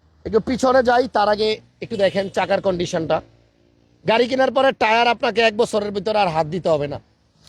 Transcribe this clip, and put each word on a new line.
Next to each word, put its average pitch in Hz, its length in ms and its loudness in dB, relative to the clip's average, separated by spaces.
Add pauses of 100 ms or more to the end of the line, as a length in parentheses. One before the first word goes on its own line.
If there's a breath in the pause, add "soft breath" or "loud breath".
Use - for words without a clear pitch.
(260)
একটু 208 140 0
পিছনে 254 440 2
যাই, 247 240 0
তার 208 220 0
আগে 214 320 -2 (200)
একটু - 160 -10
দেখেন 196 320 0
চাকার 190 320 -2
কন্ডিশনটা। 170 600 -2 (840)
গাড়ি 226 200 2
কেনার 262 240 0
পরে 269 200 2
টায়ার 233 360 2
আপনাকে 226 340 0
এক 220 160 2
বছরের 208 340 -2
ভিতরে 208 280 -2
আর 196 80 2
হাত 160 200 -2
দিতে 170 220 -4
হবে 147 180 0
না। 139 120 -10 (500 soft breath)